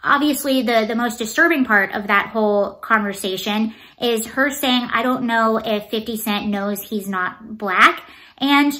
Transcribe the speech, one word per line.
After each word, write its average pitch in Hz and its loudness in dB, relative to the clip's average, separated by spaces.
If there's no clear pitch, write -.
obviously 277 2
the, 226 2
the 240 -4
most 226 -2
disturbing 302 2
part 202 2
of 202 -4
that 202 2
whole 208 0
conversation 208 -2
is 226 0
her 277 0
saying, 247 0
"I 226 0
don't 254 -2
know 226 2
if 208 -4
fifty 220 -6
Cent 208 -4
knows 202 -4
he's 196 -6
not 190 -6
black." 214 2
And 285 2